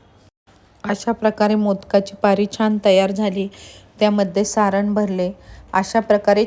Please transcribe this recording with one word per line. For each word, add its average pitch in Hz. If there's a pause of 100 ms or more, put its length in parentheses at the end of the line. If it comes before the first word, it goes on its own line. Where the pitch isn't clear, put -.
(840)
अशा 214
प्रकारे 214
मोदकाची 202
पारी 202 (120)
छान 214
तयार 190
झाली, 196 (520)
त्यामध्ये 208
सारण 208
भरले. 190 (400)
अशा 196
प्रकारे 208